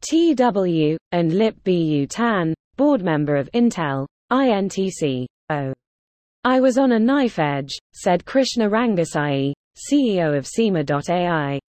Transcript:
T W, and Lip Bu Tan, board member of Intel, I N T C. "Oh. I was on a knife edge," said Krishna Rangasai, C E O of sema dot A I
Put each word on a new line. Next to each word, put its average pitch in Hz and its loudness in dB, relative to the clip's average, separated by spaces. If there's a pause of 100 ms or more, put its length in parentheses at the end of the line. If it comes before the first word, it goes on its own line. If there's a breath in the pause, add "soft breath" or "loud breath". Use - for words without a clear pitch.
(100)
T 330 4
W, 180 2 (160)
and 170 2
Lip 214 0
Bu 156 0
Tan, 196 -2 (240)
board 269 2
member 151 0
of 139 -2
Intel, 160 0 (220)
I 262 2
N 196 0
T 190 -4
C. 131 -4 (220)
"Oh. 143 -4 (720)
I 254 2
was 254 2
on 269 2
a 226 2
knife 254 0
edge," 143 -4 (160)
said 180 0
Krishna 240 0
Rangasai, 160 0 (260)
C 262 0
E 180 2
O 156 0
of 139 -2
sema 196 0
dot 143 -4
A 175 0
I 143 -2